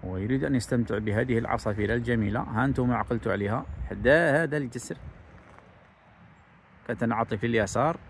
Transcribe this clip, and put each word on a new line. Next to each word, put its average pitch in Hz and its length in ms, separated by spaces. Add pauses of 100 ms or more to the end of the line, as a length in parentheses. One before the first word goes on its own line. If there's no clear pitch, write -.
ويريد 98 400
أن 139 120
يستمتع 117 420
بهذه 110 400
العصافير 107 560
الجميلة، 117 460
ها 117 260
أنتم 127 260
عقلتوا 110 400
عليها 101 340 (240)
حدا 143 540
هذا 151 140
الجسر، 127 400 (1900)
كتنعطي 113 500
في 110 80
اليسار 117 520 (120)